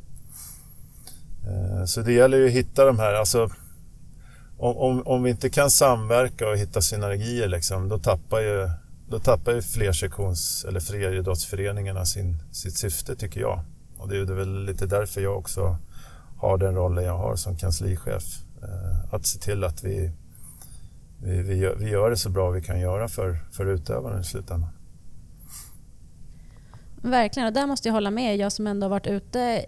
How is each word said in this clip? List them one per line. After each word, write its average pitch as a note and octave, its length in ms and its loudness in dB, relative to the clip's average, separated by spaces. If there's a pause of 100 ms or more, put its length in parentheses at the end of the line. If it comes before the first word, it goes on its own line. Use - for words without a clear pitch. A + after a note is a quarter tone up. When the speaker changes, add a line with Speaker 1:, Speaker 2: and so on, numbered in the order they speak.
(1500)
Speaker 1:
Eh, F#2+ 380 -2
så A2 160 -2
det A#2+ 120 4
gäller C3 240 10
ju C3 80 8
att B2 60 6
hitta B2+ 340 6
de B2 140 6
här, G#2+ 140 4
alltså, A2 360 4 (1080)
om, B2 200 0
om, B2+ 300 2
om B2+ 160 4
vi B2 60 4
inte B2 200 0
kan C#3+ 200 4
samverka A#2+ 800 4
och G#2+ 80 2
hitta G2+ 240 0
synergier, G#2+ 680 0
liksom, F#2 420 0
då G#2+ 100 0
tappar A2 400 0
ju, G2+ 300 0 (400)
då A2 100 -2
tappar A#2+ 320 4
ju A#2+ 80 2
flersektions-, G2 1080 0
eller F#2 120 -2
fleridrottsföreningarna F#2+ 1300 -2
sin, F2 460 -2
sitt - 260 -8
syfte, - 380 -4
tycker - 260 -6
jag. B1 180 0 (380)
Och G2 120 -10
det G2 80 -2
är G2 60 0
väl F#2+ 420 -2
lite G2 200 -2
därför G2+ 360 0
jag G2 160 0
också F2+ 400 0 (600)
har F#2+ 200 2
den F#2+ 180 2
rollen F2+ 280 2
jag F2 140 0
har G#2+ 180 -2
som F#2 220 -4
kanslichef, F#2+ 680 0 (400)
eh, F#2 500 -2
att - 120 -4
se - 140 0
till G2 240 0
att F2 200 -2
vi, F#2 280 0 (1120)
vi, F2+ 180 0
vi F#2+ 140 -2
gör, F#2+ 200 2
vi G#2 140 -2
gör G#2 200 4
det A#2 80 2
så - 120 0
bra F#2 200 2
vi F2+ 120 0
kan F#2 180 -2
göra F#2+ 280 0
för, F#2 320 -2 (120)
för G2 140 -4
utövaren G2 560 -2
i - 20 -6
slutändan. F2 460 -4 (2250)
Speaker 2:
Verkligen, A#3+ 460 2
och A3 60 0
där C#4 140 2
måste C#4 200 -2
jag A3+ 60 2
hålla G#3 180 2
med. A3 260 0
Jag G3 140 0
som G#3+ 160 -4
ändå G3+ 180 0
har F#3+ 40 0
varit G3 180 -2
ute, A3+ 600 -2